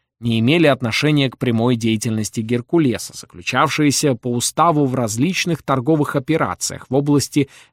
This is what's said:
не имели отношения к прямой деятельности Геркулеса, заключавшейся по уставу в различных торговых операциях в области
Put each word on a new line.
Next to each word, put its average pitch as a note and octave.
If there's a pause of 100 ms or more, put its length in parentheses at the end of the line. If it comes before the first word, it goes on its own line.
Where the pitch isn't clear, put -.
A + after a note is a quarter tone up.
(220)
не A2+
имели D3+
отношения C3+
к -
прямой A#2+
деятельности A2
Геркулеса, A#2+
заключавшейся C#3
по A#2+
уставу D3+
в B2+
различных C3+
торговых C#3+
операциях C3
в B2
области C#3+ (240)